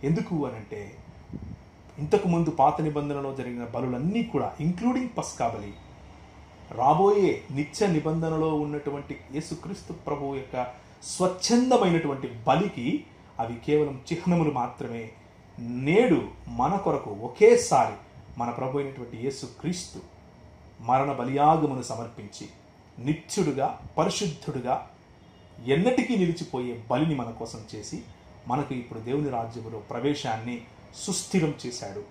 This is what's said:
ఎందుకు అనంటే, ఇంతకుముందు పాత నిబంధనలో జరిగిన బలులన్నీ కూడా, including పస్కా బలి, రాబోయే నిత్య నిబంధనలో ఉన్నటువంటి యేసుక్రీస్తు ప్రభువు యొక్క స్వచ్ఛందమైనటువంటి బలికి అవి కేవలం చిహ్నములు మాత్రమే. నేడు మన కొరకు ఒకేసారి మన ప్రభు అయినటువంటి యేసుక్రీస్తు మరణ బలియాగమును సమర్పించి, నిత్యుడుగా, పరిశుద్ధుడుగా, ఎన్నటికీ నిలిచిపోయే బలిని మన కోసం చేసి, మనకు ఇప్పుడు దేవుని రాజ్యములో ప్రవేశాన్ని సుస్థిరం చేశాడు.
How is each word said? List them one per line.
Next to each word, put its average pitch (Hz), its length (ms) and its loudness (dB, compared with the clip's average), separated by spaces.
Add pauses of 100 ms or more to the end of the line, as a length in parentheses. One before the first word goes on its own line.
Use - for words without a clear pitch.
ఎందుకు 160 420 0
అనంటే, 107 460 -10 (1040)
ఇంతకుముందు 170 520 4
పాత 160 300 6
నిబంధనలో 143 560 -2
జరిగిన 120 280 -6
బలులన్నీ 127 580 -2
కూడా, 120 380 -2
including 240 480 0
పస్కా - 400 -4
బలి, 104 260 -8 (960)
రాబోయే 165 800 6
నిత్య 147 360 0
నిబంధనలో 160 680 2
ఉన్నటువంటి 147 680 -4 (120)
యేసుక్రీస్తు 156 600 -8
ప్రభువు 139 420 -6
యొక్క 127 320 -4 (360)
స్వచ్ఛందమైనటువంటి 180 1300 2
బలికి 139 760 0 (340)
అవి 117 160 -4
కేవలం 143 460 2 (120)
చిహ్నములు 165 380 2
మాత్రమే. 117 600 -6 (480)
నేడు 135 680 2 (200)
మన 135 280 0
కొరకు 170 340 -2
ఒకేసారి 131 840 6 (440)
మన 120 120 -2
ప్రభు 127 280 -2
అయినటువంటి 127 380 -8
యేసుక్రీస్తు 135 840 -6 (800)
మరణ 135 320 2
బలియాగమును 139 720 4
సమర్పించి, 113 640 -10 (500)
నిత్యుడుగా, 147 800 0 (200)
పరిశుద్ధుడుగా, 147 920 -2 (800)
ఎన్నటికీ 220 500 4
నిలిచిపోయే 127 720 -2
బలిని 151 240 2
మన 117 160 -4
కోసం 113 300 -10 (140)
చేసి, 107 280 -10 (460)
మనకు 139 260 -2
ఇప్పుడు 120 260 -8
దేవుని 139 300 -2
రాజ్యములో 113 480 -6
ప్రవేశాన్ని 120 840 -4 (320)
సుస్థిరం 160 600 0 (120)
చేశాడు. 101 440 -10